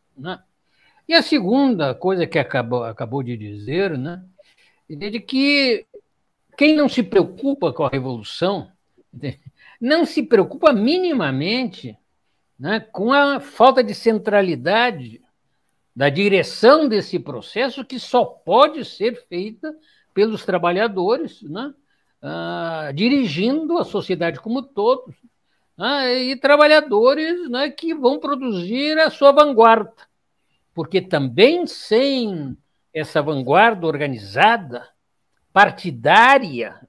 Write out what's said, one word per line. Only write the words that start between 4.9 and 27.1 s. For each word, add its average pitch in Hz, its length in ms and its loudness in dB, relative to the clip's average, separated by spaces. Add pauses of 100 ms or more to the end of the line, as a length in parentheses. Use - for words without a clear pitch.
de 214 120 -8
que 269 640 0 (720)
quem 302 180 4
não 294 140 2
se 254 120 -2
preocupa 196 720 -2
com 156 140 -2
a 131 40 -2
revolução, 131 800 -6 (1080)
não 294 260 2
se - 160 -2
preocupa 240 520 2
minimamente, 214 1200 -2 (640)
né, 202 220 -4
com 220 320 -4
a 277 260 0
falta 254 420 2
de 202 140 -6
centralidade 196 1300 -2 (720)
da 139 140 2
direção 202 800 4
desse 202 300 -4
processo, 233 680 -8
que 254 160 -14
só - 240 0
pode 285 640 0
ser - 420 -6
feita 220 480 -10 (380)
pelos 214 320 0
trabalhadores, 190 960 -2
né, 220 320 -12 (480)
ah, 165 720 -8
dirigindo 254 840 -2
a - 40 -2
sociedade 170 560 -4
como 247 220 -6
todos, 427 540 -4 (600)
né, 254 460 -2
e 254 140 -4
trabalhadores, 294 1120 4